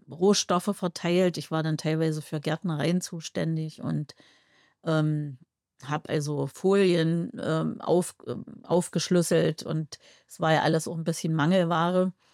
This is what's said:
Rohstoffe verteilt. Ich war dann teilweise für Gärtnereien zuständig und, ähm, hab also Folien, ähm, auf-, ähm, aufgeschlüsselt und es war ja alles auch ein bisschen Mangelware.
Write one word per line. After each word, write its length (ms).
Rohstoffe 640
verteilt. 640
Ich 140
war 100
dann 140
teilweise 440
für 200
Gärtnereien 600
zuständig 800
und, 360
ähm, 540
hab 260
also 380
Folien, 800
ähm, 400
auf-, 360
ähm, 180
aufgeschlüsselt 960
und 360
es 120
war 120
ja 100
alles 260
auch 80
ein 80
bisschen 280
Mangelware. 800